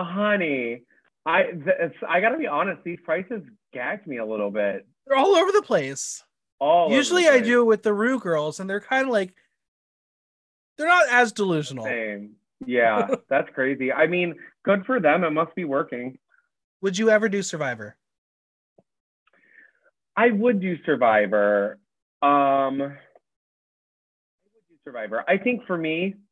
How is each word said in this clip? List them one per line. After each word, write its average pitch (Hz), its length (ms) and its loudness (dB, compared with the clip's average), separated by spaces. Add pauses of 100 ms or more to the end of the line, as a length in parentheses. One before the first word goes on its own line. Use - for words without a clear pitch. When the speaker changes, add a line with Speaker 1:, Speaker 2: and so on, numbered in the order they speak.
Speaker 1:
honey, 170 800 -2 (420)
I, 175 260 2
th-, 170 420 -2 (160)
I 175 120 2
gotta 233 180 0
be 302 80 -4
honest, 170 380 -4
these 170 180 -10
prices 185 400 -6 (300)
gagged 147 340 -10
me 131 120 -8
a 113 60 -6
little 107 280 -4
bit. 101 340 -4 (180)
Speaker 2:
They're 269 140 0
all 392 160 4
over 359 160 4
the 403 120 2
place. 139 600 -4 (380)
Speaker 1:
All 165 240 4
over 160 60 0
the 233 60 4
Speaker 2:
Usually 339 300 2
I 285 120 6
Speaker 1:
place. 220 80 2
Speaker 2:
do 240 160 4
it - 20 4
with 220 180 2
the 214 100 0
Rue 226 280 0
girls, 156 400 -4
and 190 100 -8
they're 196 80 -4
kinda 269 320 -2
like, 196 240 -2 (1400)
they're 302 80 -2
not 339 240 6
as 240 220 4
delusional. 151 540 -2
Speaker 1:
Same. 107 480 -6 (300)
Yeah, 123 560 2
Speaker 2:
<laughs> - 80 -20
Speaker 1:
that's 143 240 0
crazy. 131 400 -2
I 147 140 2
mean, 175 300 -2 (280)
good 196 220 0
for 254 140 0
them. 165 240 2
It 160 60 0
must 165 260 -2
be 185 80 -6
working. 135 540 -6 (640)
Speaker 2:
Would 190 140 -2
you 220 140 2
ever 214 180 2
do 196 140 -2
Survivor? 123 540 -8 (2250)
Speaker 1:
I 233 160 4
would 214 300 0
do 180 240 -4
Survivor. 104 960 2 (420)
Um, 139 580 2
I 139 40 -4
would - 1800 -20
do - 160 -20
Survivor. 113 420 -8
I 196 120 2
think 240 280 -2
for 185 100 -4
me, 165 380 -4 (180)